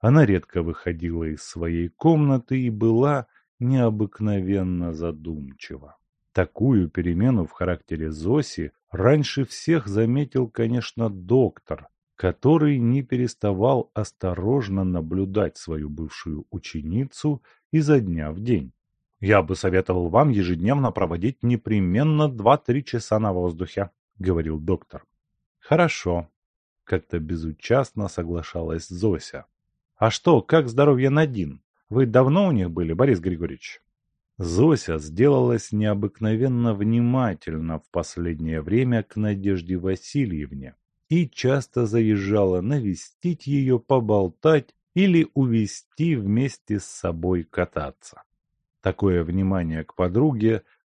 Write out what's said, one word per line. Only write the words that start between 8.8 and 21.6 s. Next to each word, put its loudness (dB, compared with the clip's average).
раньше 2
всех -2
заметил, 0
конечно, -2
доктор, -2
который 2
не 2
переставал 0
осторожно -2
наблюдать -2
свою -8
бывшую -10
ученицу -6
изо 4
дня -4
в -10
день. -2
«Я 6
бы -4
советовал 0
вам 4
ежедневно 0
проводить -4
непременно 0